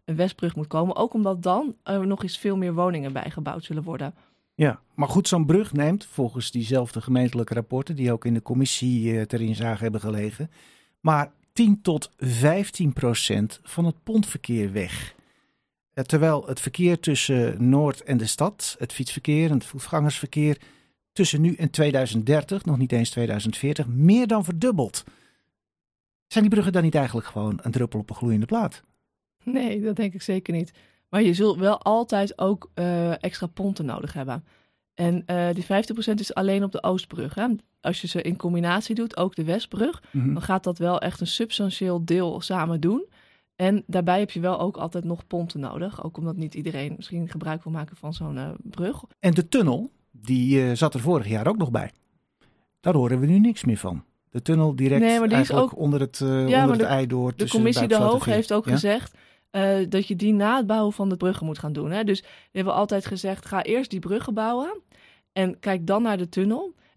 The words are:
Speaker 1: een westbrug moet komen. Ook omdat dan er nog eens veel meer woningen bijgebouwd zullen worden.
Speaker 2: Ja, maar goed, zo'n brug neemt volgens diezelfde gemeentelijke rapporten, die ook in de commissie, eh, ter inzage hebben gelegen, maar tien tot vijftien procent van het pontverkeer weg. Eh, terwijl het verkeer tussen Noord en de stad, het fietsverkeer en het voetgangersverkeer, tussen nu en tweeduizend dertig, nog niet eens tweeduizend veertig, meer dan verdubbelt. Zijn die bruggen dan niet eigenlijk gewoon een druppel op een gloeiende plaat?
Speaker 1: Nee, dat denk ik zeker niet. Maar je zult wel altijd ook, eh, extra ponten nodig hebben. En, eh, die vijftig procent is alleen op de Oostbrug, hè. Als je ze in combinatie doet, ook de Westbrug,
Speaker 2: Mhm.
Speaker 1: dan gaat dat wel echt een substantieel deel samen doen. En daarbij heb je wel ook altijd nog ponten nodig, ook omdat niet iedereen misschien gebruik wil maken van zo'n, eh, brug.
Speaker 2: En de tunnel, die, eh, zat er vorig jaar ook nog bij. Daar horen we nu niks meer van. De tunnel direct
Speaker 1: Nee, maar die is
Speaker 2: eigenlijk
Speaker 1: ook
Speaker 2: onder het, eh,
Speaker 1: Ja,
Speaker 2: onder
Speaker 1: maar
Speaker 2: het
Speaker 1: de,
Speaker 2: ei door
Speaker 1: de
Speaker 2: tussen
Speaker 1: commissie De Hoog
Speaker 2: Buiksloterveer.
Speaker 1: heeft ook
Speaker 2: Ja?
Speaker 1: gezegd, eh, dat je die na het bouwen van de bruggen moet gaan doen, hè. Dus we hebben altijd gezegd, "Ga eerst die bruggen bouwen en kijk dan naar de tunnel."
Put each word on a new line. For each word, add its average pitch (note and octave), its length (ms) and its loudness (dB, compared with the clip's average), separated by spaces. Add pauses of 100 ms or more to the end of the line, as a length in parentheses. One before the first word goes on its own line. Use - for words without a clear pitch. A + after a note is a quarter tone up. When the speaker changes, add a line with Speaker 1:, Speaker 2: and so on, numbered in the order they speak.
Speaker 1:
een D#3+ 100 -4
westbrug F3 400 0
moet D3+ 120 -6
komen. E3+ 280 0
Ook A#3 180 0
omdat F#3+ 300 0
dan G#3+ 400 0
er G3 240 -2
nog G3 160 -2
eens F#3 140 -6
veel G3 200 -2
meer F3+ 160 -2
woningen D#3+ 400 -2
bijgebouwd D3+ 500 -8
zullen D3+ 200 -6
worden. E3 300 -8 (420)
Speaker 2:
Ja, C#3+ 240 2 (160)
maar C#3+ 120 0
goed, F#3+ 200 2
zo'n E3 180 2
brug F#3+ 280 2
neemt D3+ 320 0
volgens B2 460 -4
diezelfde A#2+ 500 -2
gemeentelijke B2 520 0
rapporten, B2+ 420 -4
die B2 160 0
ook A2+ 140 -2
in A#2 80 2
de A2+ 80 0
commissie, B2 760 0
eh, A2 80 0
ter A2+ 160 -4
inzage A2 420 -2
hebben G#2+ 180 -2
gelegen, G#2+ 500 -6 (480)
maar D3 320 2 (220)
tien G#3 280 6
tot D#3 360 -2
vijftien D3 760 2
procent G#2+ 720 0
van - 220 -2
het - 180 -2
pontverkeer A#2+ 680 0
weg. F#2+ 440 -6 (760)
Eh, C3+ 100 -4
terwijl D3+ 440 2
het C3 120 -6
verkeer F3 400 0
tussen B2 680 2
Noord C#3+ 340 2
en C3+ 140 0
de A2 80 2
stad, - 540 -2
het - 140 -6
fietsverkeer D3+ 560 0
en D3+ 80 4
het - 80 0
voetgangersverkeer, D3 960 -2 (500)
tussen D3+ 300 2
nu E3+ 120 4
en E3 160 -2
tweeduizend C3 560 2
dertig, D3+ 400 0
nog D3 120 2
niet B2+ 140 0
eens A#2 180 2
tweeduizend A2 480 -2
veertig, C#3+ 300 -2
meer E3+ 400 6
dan G#3 160 2
verdubbelt. E3+ 600 -2 (1200)
Zijn A3 180 2
die G#3 100 6
bruggen G3 200 2
dan F3+ 100 2
niet D#3+ 120 2
eigenlijk B2 320 -2
gewoon G#2+ 340 -4
een A#2+ 100 -4
druppel A#2+ 280 -2
op G#2 100 -8
een - 60 -10
gloeiende A2+ 300 0
plaat? A3 380 -2 (600)
Speaker 1:
Nee, B3 380 -2
dat G#3+ 140 -2
denk G3+ 180 -2
ik F#3 80 -12
zeker F#3 320 -4
niet. E3 200 -4 (360)
Maar G3+ 120 2
je F#3 120 6
zult G3 240 2
wel G3 240 2
altijd G#3 580 0
ook, F#3+ 340 0
eh, E3+ 500 -2
extra F3+ 240 -6
ponten F#3+ 380 -4
nodig - 280 -6
hebben. C3+ 320 -8 (480)
En, F3 320 0
eh, F3 280 -2
die F3 100 -4
vijftig G3+ 320 0
procent G#3+ 240 -2
is - 140 -6
alleen G3 300 0
op G3 80 -4
de - 120 -6
Oostbrug, F3+ 520 -4
hè. G#3+ 120 -2 (340)
Als - 200 -4
je F3 60 -8
ze E3+ 140 -4
in E3+ 140 -2
combinatie F3 600 -2
doet, A3+ 220 -4
ook F#3 180 -2
de E3 80 -4
Westbrug, G#3+ 680 -2
Speaker 2:
Mhm. C#3 220 0
Speaker 1:
dan E3 80 -4
gaat F#3+ 220 -2
dat F3 140 -2
wel F3 240 0
echt - 200 -6
een F3 60 -2
substantieel F#3 800 -2
deel E3+ 360 0
samen E3 400 -2
doen. A3 240 0 (500)
En G3 320 2
daarbij F3+ 320 2
heb G3+ 120 -2
je - 80 -6
wel F3+ 200 0
ook F3+ 180 -2
altijd E3+ 260 -6
nog E3+ 240 -6
ponten E3+ 320 -6
nodig, E3+ 440 -8
ook E3 140 -10
omdat D#3+ 180 -6
niet D#3+ 180 -6
iedereen D3 420 -8
misschien E3+ 340 -8
gebruik D#3 340 -8
wil D#3+ 100 -8
maken D#3 240 -10
van D#3 160 -10
zo'n, D3+ 240 -8
eh, C3+ 200 -8
brug. G3+ 460 -8 (160)
Speaker 2:
En F3+ 140 4
de E3 140 2
tunnel, F#3+ 440 2 (200)
die, B2+ 580 2
eh, A#2+ 60 0
zat D3+ 180 2
er C3 60 -4
vorig C3 280 0
jaar A2 200 0
ook G#3+ 100 2
nog D3+ 140 0
bij. A2+ 200 -2 (880)
Daar F3+ 140 2
horen B2+ 260 4
we C3+ 60 2
nu F3 140 6
niks A3 260 4
meer A2+ 120 2
van. F2 260 -6 (260)
De B2 120 -6
tunnel D#3 340 4
direct C3+ 260 4
Speaker 1:
Nee, A3+ 180 4
maar A3+ 80 2
die A3+ 100 4
is C4+ 120 2
Speaker 2:
eigenlijk B3+ 240 2
Speaker 1:
ook - 60 -12
Speaker 2:
onder D3 200 2
het, C3+ 220 -4
eh, C3+ 60 0
Speaker 1:
Ja, C3 80 2
Speaker 2:
onder C3 240 4
Speaker 1:
maar C4+ 100 6
Speaker 2:
het A#3 100 4
Speaker 1:
de, A3 60 4
Speaker 2:
ei C3+ 220 0
door B2 220 0
Speaker 1:
de B2+ 60 -6
Speaker 2:
tussen A3 220 -2
Speaker 1:
commissie A#3 300 4
De A3 80 4
Hoog G#3+ 80 4
Speaker 2:
Buiksloterveer. A3+ 300 2
Speaker 1:
heeft A3 200 2
ook G#3+ 120 0
Speaker 2:
Ja? B2 60 0
Speaker 1:
gezegd, G3+ 460 0 (320)
eh, G3 400 0
dat F#3+ 180 0
je G3+ 80 -2
die G#3 180 2
na G#3 240 4
het A3+ 100 0
bouwen G#3+ 260 2
van G3 160 -2
de F3+ 80 -2
bruggen F3+ 280 -2
moet D#3 140 -6
gaan D3+ 140 -6
doen, D3+ 180 -4
hè. G#3 120 -2
Dus G3 180 0
we - 60 -20 (240)
hebben F#3+ 220 -2
altijd G3+ 320 0
gezegd, F#3+ 400 -6
"Ga F#3+ 180 -4
eerst B3 260 0
die F#3+ 100 -6
bruggen G#3+ 340 -4
bouwen A#3+ 480 -4 (500)
en F#3+ 280 -2
kijk F#3 280 -2
dan G3+ 140 2
naar A3 160 0
de F3 120 -4
tunnel." A#3 440 -2 (240)